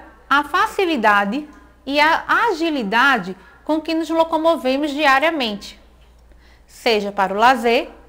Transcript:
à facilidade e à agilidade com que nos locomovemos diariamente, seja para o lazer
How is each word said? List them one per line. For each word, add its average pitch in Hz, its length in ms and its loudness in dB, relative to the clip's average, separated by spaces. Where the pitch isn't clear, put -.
à 294 160 2
facilidade 294 1040 0
e 277 120 -2
à 302 260 2
agilidade 254 840 0
com 311 160 -2
que 320 140 -6
nos 320 160 -4
locomovemos 311 800 0
diariamente, 269 920 0
seja 208 460 -2
para 196 200 -2
o 196 40 -4
lazer 240 520 2